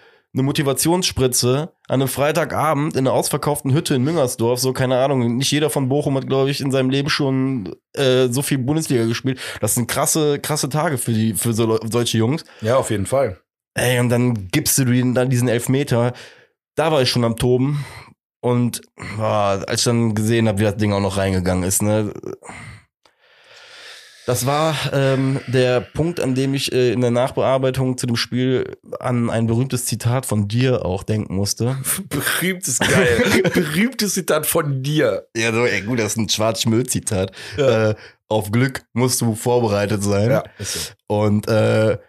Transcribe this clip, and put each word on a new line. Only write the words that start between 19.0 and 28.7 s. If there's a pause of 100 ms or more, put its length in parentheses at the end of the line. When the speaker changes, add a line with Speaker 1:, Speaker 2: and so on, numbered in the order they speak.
Speaker 1:
boah,
als
ich
dann
gesehen
hab,
wie
das
Ding
auch
noch
reingegangen
ist,
ne? (2250)
Das
war, (180)
ähm,
der
Punkt,
an
dem
ich,
äh,
in
der
Nachbearbeitung
zu
dem
Spiel (240)